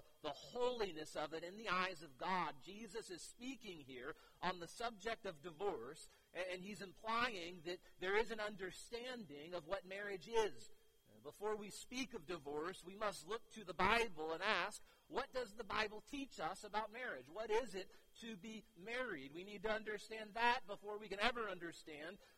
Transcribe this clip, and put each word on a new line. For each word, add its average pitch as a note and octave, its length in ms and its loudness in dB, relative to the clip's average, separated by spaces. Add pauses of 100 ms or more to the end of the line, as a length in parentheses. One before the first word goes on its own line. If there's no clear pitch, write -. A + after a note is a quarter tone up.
(220)
the D3 120 0 (200)
holiness G#3+ 600 2
of D3+ 160 0
it D#3+ 100 -4
in F#3 160 -8
the A3 100 -4
eyes F#3 340 4
of C#3+ 160 -14
God. E3+ 360 4 (100)
Jesus G3+ 460 -8
is - 120 -8
speaking A3 640 -8
here C3 280 -6 (280)
on F3+ 180 2
the E3 80 -8
subject A3+ 580 -2
of D#3 160 -6
divorce, D#3+ 640 -2 (260)
a-, F3+ 200 -2
and F#3 80 -6
he's G3 200 -8
implying G3+ 840 0
that F3+ 120 0 (220)
there F#3 160 4
is A#3 140 6
an G#3+ 80 -2
understanding G3+ 1160 -6
of D#3+ 120 -2
what F#3 220 0
marriage G3 400 -6
is. A3 420 2 (360)
Uh, - 160 -20
before G3+ 340 -2
we G#3 140 -6
speak B3 440 -4
of E3 120 -6
divorce, D#3 580 -2
we F#3+ 120 -10
must F3+ 320 0
look A3+ 140 -2 (120)
to A3 100 -8
the F3 100 -6
Bible F#3 600 6
and E3+ 80 -2 (240)
ask, - 160 -6 (240)
what A3 260 0
does A#3+ 220 -2
the A3+ 80 -6
Bible G#3 480 2
teach C#4 300 -4
us E3+ 260 -2
about G#3 260 0
marriage? G#3+ 400 -4
What A3 160 -4
is G#4 280 4
it F#3 100 -4 (360)
to A3+ 200 -6
be A3 220 -8 (200)
married? G#3+ 480 -2
We F3 120 -8
need G3+ 180 -8
to A3 80 4
understand G#3+ 640 -2
that A#3+ 320 6
before G#3 320 -6
we G#3+ 80 -8
can G3 160 -2
ever A#3+ 260 6
understand E3 680 -6 (200)